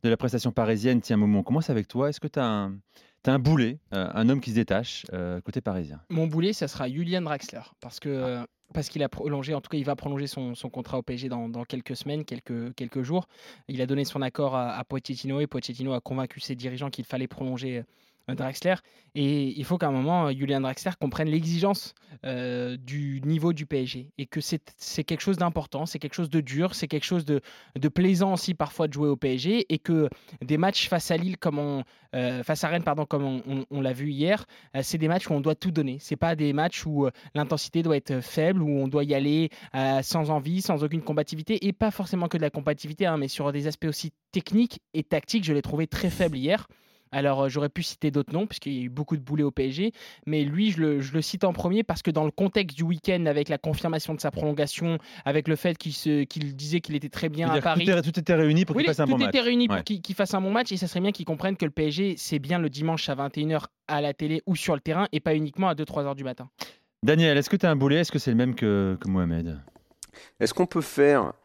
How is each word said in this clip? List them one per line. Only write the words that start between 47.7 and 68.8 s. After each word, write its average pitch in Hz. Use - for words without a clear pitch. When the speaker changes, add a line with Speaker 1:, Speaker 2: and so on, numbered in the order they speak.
Speaker 2:
citer -
d'autres 143
noms, 190
puisqu'il -
y 127
a -
eu 123
beaucoup 143
de 143
boulets 147
au 143
P 135
S 131
G, 202
mais 151
lui, 175
je 165
le, 151
je 135
le 160
cite -
en 185
premier 190
parce -
que -
dans 156
le 151
contexte 190
du 156
week-end, 170
avec 147
la 147
confirmation 160
de 151
sa 151
prolongation, 151
avec 147
le 156
fait 165
qu'il 156
se, 147
qu'il 143
disait 151
qu'il 156
était 143
très -
bien 156
Speaker 1:
C'est-à-dire 156
Speaker 2:
à 160
Speaker 1:
que 165
Speaker 2:
Paris. 175
Speaker 1:
tout 139
est, 165
tout 180
était 170
réuni 156
pour 165
qu'il 269
Speaker 2:
Oui, -
Speaker 1:
fasse 156
un 156
Speaker 2:
tout 135
Speaker 1:
bon 131
Speaker 2:
était -
Speaker 1:
match. 240
Speaker 2:
réuni 240
pour 202
Speaker 1:
Ouais. 180
Speaker 2:
qu'il, 202
qu'il -
fasse 196
un 190
bon 190
match, 233
et 190
ça 180
serait 180
bien 196
qu'il 175
comprenne 180
que -
le 156
P 156
S 151
G, 190
c'est 151
bien 151
le 160
dimanche 151
à 147
vingt 139
et -
une 151
heures 151
à 151
la 147
télé 156
ou 185
sur -
le 139
terrain, 170
et 156
pas 160
uniquement 156
à 165
deux, 151
trois 147
heures 139
du 139
matin. 127
Speaker 1:
Daniel, 151
est-ce 143
que -
t'as 185
un 151
boulet ? 139
Est-ce 170
que 151
c'est 135
le 113
même 123
que, 98